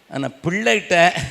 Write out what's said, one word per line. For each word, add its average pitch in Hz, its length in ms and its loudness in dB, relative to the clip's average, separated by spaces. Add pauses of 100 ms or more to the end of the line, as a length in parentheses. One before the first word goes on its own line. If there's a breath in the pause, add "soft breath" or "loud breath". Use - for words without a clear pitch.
ஆனா 135 180 -8 (160)
பிள்ளைகிட்ட 185 680 2 (200)